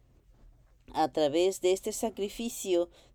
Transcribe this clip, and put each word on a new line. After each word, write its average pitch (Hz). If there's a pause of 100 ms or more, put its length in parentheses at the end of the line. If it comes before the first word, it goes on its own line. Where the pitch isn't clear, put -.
(920)
A 151
través 165
de 185
este 202
sacrificio, 202 (260)